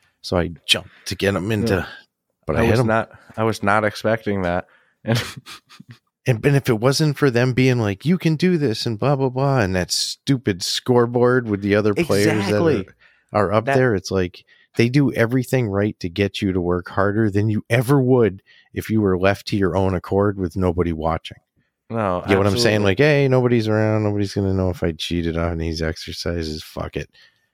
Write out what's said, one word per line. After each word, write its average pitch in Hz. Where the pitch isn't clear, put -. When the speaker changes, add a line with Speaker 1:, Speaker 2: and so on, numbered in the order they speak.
Speaker 1:
So -
I 87
jumped -
to 98
get 98
'em 92
into, 110
Speaker 2:
Yeah. 87
Speaker 1:
but 78
Speaker 2:
I 73
Speaker 1:
I -
hit 117
Speaker 2:
was 110
Speaker 1:
'em. 123
Speaker 2:
not, 110
I 113
was 110
not 104
expecting 107
that. 87
<laughs> -
And 117
Speaker 1:
And, 117
and 143
if 135
it 113
wasn't 139
for 139
them 120
being 127
like, 104
"You 170
can 160
do 180
this," 127
and 113
blah, 131
blah, 135
blah, 135
and 92
that 90
stupid -
scoreboard 120
with 101
the 98
other 104
players 104
Speaker 2:
Exactly. 107
Speaker 1:
that -
are, 104
are 98
up 110
Speaker 2:
That 135
Speaker 1:
there, 127
it's -
like 92
they 117
do 131
everything 123
right 101
to 90
get 98
you 95
to 92
work 90
harder 101
than 101
you 107
ever 123
would 120
if 98
you 110
were 95
left 95
to 110
your 95
own 95
accord 98
with 92
nobody 87
watching. 80
Speaker 2:
No, 98
Speaker 1:
You -
get 95
what 98
I'm 101
saying? 110
Speaker 2:
absolutely. 95
Speaker 1:
Like, 95
"Hey, 143
nobody's 123
around. 107
Nobody's 104
gonna 95
know 92
if 87
I 87
cheated 82
on 85
these 82
exercises. 80
Fuck -
it." 73